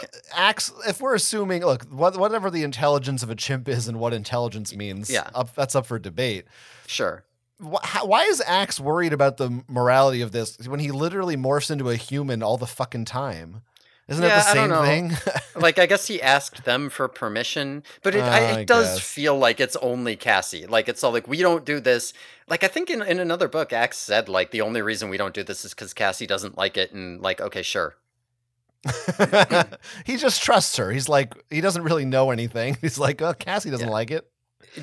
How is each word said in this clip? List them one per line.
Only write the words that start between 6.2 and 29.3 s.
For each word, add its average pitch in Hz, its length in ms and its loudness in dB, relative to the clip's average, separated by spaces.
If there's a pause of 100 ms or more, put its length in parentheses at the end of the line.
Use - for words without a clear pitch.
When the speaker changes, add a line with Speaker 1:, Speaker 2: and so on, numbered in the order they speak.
Speaker 2:
Sure. 87 380 -4 (380)
Speaker 1:
Wh-, 165 220 -4
how, 208 220 -2
why 220 180 6
is 370 220 2
Axe 185 340 0
worried 160 320 0
about 139 240 4
the 123 320 -4
morality 127 540 6
of 110 100 -4
this 113 240 -4 (100)
when 143 140 -4
he 143 100 -4
literally 170 460 -2
morphs 139 340 0
into 139 200 -2
a 117 60 2
human 135 460 -4
all 110 140 2
the 113 100 -6
fucking 120 380 -6
time? 110 560 -8 (480)
Isn't 156 140 -2
that 175 60 6
Speaker 2:
Yeah, 208 160 6
Speaker 1:
the 202 60 4
Speaker 2:
I 208 40 6
don't - 140 6
Speaker 1:
same - 20 2
Speaker 2:
know. 160 140 4
Speaker 1:
thing? 165 480 0 (100)
<laughs> - 0 - (140)
Speaker 2:
Like, 165 220 4
I 180 80 8
guess 196 200 2
he 196 140 -4
asked 135 460 2
them 131 240 0
for 131 180 -4
permission, 135 720 -6 (200)
but 190 120 0
it, 202 80 2
I, - 40 0
Speaker 1:
Uh, 117 240 4
Speaker 2:
it 110 80 0
Speaker 1:
I 107 60 -4
Speaker 2:
does 92 340 4
Speaker 1:
guess. - 20 -2
Speaker 2:
feel 143 380 0
like 120 200 4
it's 131 180 0
only 123 380 -2
Cassie. 92 520 0
Like, 110 200 2
it's - 160 -4
all 127 100 2
like, 117 140 -2
"We 143 120 -6
don't 170 260 2
do 147 160 -4
this." 120 320 0 (340)
Like, 170 160 -2
I 190 60 2
think 339 220 -4
in, 240 100 -4
in 185 180 0
another 175 300 -2
book, 156 240 -4
Ax 117 240 0
said, 107 320 -2
like, 92 220 0
"The 113 100 -4
only 110 220 -2
reason 104 260 -4
we 95 80 -6
don't 98 160 -4
do 101 100 -8
this 95 220 -10
is 101 80 -14
'cause - 220 -14
Cassie 101 320 -2
doesn't 98 320 -4
like 95 180 -2
it," 95 160 -2
and, 92 300 -12
like, 95 180 -2
"Okay, 98 220 -6
sure." 85 340 -4 (880)
Speaker 1:
<laughs> - 0 - (1200)